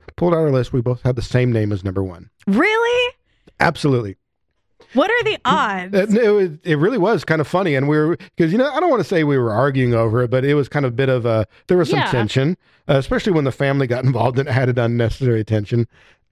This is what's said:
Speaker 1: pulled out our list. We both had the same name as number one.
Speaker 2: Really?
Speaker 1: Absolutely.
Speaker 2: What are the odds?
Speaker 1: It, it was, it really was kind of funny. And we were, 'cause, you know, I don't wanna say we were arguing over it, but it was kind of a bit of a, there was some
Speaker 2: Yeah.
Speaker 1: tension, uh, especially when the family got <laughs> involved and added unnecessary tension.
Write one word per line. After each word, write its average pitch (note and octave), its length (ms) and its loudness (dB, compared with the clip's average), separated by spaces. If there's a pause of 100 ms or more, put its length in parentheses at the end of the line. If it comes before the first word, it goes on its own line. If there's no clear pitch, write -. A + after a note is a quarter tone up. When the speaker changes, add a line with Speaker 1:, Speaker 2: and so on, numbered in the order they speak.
(160)
Speaker 1:
pulled F3 180 0
out D#3+ 60 2
our D#3 100 0
list. B2+ 240 0
We C3 80 0
both B2 220 -4
had B2+ 120 0
the A#2 60 -6
same B2 300 0
name G#2+ 200 0
as F#2+ 120 -4
number G2 200 -4
one. F2+ 280 -12 (160)
Speaker 2:
Really? A4+ 640 0 (460)
Speaker 1:
Absolutely. C3 560 0 (800)
Speaker 2:
What D#4 180 2
are A#4+ 120 0
the G#4 220 -2
odds? G#3 500 -2
Speaker 1:
It, G3+ 220 2
it A3+ 140 4
was, G3 180 2 (140)
it D#3 160 0
really A3 180 2
was F#3+ 260 0
kind D#3 180 0
of C3+ 60 -4
funny. F3 280 0
And C3+ 120 0
we D3+ 100 2
were, D3+ 200 0 (200)
'cause, E3 140 2
you G3+ 60 0
know, C4+ 140 2
I C4+ 80 -4
don't F4 100 2
wanna A#3 140 2
say E3 200 0
we C#3+ 140 2
were A#2 140 0
arguing B2+ 420 2
over A2+ 300 2
it, A#2 80 -4
but B2+ 120 2
it C#3+ 120 2
was C#3+ 120 0
kind D3 160 -2
of B2+ 100 -2
a - 20 -12
bit C3+ 140 0
of B2 180 0
a, A2 180 0 (220)
there F3+ 100 2
was E3+ 140 2
some D3+ 80 2
Speaker 2:
Yeah. - 100 0
Speaker 1:
tension, C3 480 0 (300)
uh, D3+ 80 2
especially G3 380 0
when D#3 100 2
the C3 80 0
family C#3 340 0
got A#2+ 180 -2
<laughs> - 0 -
involved B2 360 0
and C#3 100 -2
added B2+ 300 0
unnecessary A#2 640 0
tension. A2 440 -2 (440)